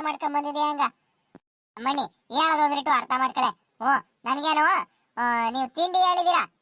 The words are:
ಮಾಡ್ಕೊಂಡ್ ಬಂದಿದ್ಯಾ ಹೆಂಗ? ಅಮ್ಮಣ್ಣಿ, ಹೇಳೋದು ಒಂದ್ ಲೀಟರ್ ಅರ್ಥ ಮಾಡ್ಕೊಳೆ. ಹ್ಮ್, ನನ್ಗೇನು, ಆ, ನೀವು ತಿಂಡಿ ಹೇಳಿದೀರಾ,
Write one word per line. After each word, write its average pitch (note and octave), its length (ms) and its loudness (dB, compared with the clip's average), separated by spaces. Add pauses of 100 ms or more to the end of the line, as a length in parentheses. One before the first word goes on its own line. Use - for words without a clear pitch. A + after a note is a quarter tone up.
ಮಾಡ್ಕೊಂಡ್ D4+ 320 -4
ಬಂದಿದ್ಯಾ D4 340 -2
ಹೆಂಗ? D4 140 -2 (960)
ಅಮ್ಮಣ್ಣಿ, C4+ 240 -2 (340)
ಹೇಳೋದು D#4 280 2
ಒಂದ್ C#4+ 120 2
ಲೀಟರ್ C4+ 260 0
ಅರ್ಥ A#3 160 -8
ಮಾಡ್ಕೊಳೆ. B3+ 300 0 (380)
ಹ್ಮ್, C4 160 2 (240)
ನನ್ಗೇನು, D4+ 400 0 (520)
ಆ, A#3 320 0
ನೀವು B3+ 200 -2
ತಿಂಡಿ F4+ 280 -2
ಹೇಳಿದೀರಾ, F4+ 540 2 (100)